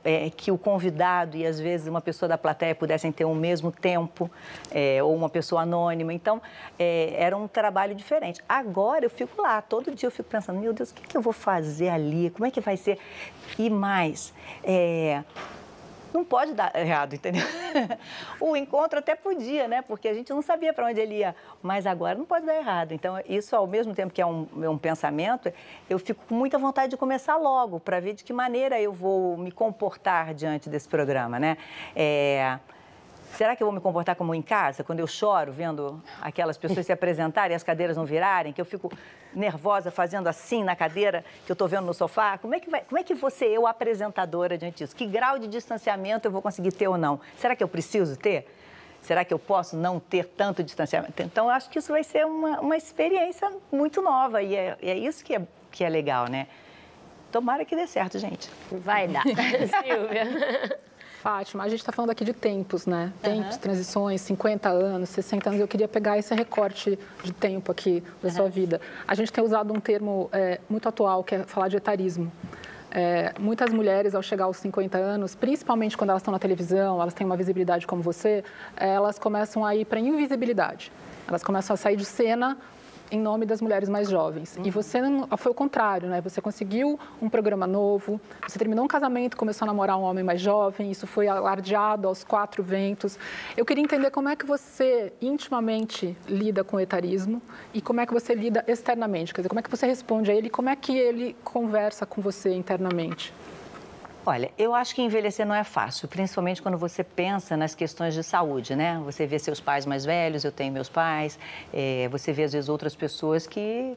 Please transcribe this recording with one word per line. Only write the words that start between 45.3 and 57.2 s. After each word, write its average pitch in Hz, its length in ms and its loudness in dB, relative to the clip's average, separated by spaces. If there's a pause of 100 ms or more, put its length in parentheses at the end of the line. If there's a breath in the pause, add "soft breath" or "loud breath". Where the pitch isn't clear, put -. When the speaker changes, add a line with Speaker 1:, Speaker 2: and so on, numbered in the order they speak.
Speaker 1:
de 226 100 -6
distanciamento 214 800 -2
eu 208 40 0
vou 185 100 -2
conseguir 190 300 -2
ter 196 160 2
ou 185 100 2
não? 147 220 2 (180 loud breath)
Será 240 160 2
que - 80 -2
eu 190 60 2
preciso 165 480 0
ter? 165 320 0 (540 loud breath)
Será 175 240 2
que 180 80 0
eu 160 40 2
posso 175 380 0
não 175 240 0
ter 175 260 0
tanto 196 380 0
distanciamento? - 580 -2
Então, 220 260 2
eu 240 40 4
acho 254 180 0
que - 80 -4
isso 311 140 -4
vai 302 120 2
ser 302 220 2
uma, 320 360 -2
uma 311 160 2
experiência 359 720 0 (180)
muito 294 320 0
nova 262 400 2
e 196 140 0
é, 185 260 -2
é 185 160 -2
isso 247 280 -6
que 277 100 -2
é, 202 60 0 (280)
que - 140 -4
é 170 60 2
legal, 143 400 0
né? 135 180 -4 (800 loud breath)